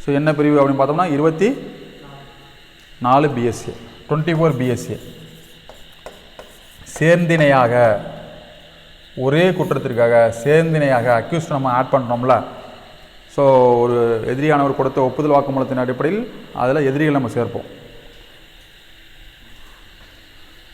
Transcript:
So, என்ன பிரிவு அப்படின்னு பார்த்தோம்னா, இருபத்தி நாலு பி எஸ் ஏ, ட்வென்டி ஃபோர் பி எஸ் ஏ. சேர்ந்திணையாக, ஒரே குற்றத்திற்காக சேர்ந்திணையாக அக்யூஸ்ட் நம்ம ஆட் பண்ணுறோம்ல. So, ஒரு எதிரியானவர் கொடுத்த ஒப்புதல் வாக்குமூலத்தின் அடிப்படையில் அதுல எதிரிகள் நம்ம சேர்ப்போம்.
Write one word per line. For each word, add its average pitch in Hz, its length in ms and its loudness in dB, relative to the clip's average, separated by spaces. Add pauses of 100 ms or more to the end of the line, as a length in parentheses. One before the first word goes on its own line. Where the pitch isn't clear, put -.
So, 143 120 -2
என்ன 151 180 0
பிரிவு 147 360 2
அப்படின்னு 139 40 0
பார்த்தோம்னா, 147 380 0
இருபத்தி 160 460 0 (1400)
நாலு 135 300 2
பி 120 140 -4
எஸ் 117 260 -4
ஏ, - 40 -12 (360)
ட்வென்டி 156 280 -2
ஃபோர் 160 200 2
பி 127 100 -2
எஸ் 120 240 -4
ஏ. 101 80 -10 (2000)
சேர்ந்திணையாக, 139 1000 2 (1160)
ஒரே 147 340 0
குற்றத்திற்காக 120 840 2 (100)
சேர்ந்திணையாக 143 800 2
அக்யூஸ்ட் 160 260 -6
நம்ம 135 200 -2
ஆட் 127 220 0
பண்ணுறோம்ல. 123 520 0 (840)
So, 131 500 4
ஒரு 117 480 0
எதிரியானவர் 139 480 0
கொடுத்த 135 260 -2
ஒப்புதல் 139 300 0
வாக்குமூலத்தின் 135 480 0
அடிப்படையில் 135 520 -4 (220)
அதுல 135 280 -2
எதிரிகள் 143 320 0
நம்ம 127 160 -2
சேர்ப்போம். 110 360 -6 (3000)